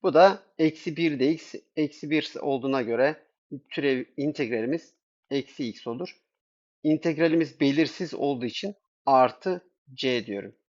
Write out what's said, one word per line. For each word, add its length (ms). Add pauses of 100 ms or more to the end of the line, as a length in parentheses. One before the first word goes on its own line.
Bu 120
da 280 (160)
eksi 380
bir 240
dx, 340 (220)
eksi 340
bir 300
olduğuna 420
göre 440 (440)
türev, 340 (120)
integralimiz 800 (360)
eksi 380
x 180
olur. 300 (680)
İntegralimiz 800
belirsiz 540
olduğu 320
için 280 (320)
artı 640 (240)
c 320
diyorum. 300 (140)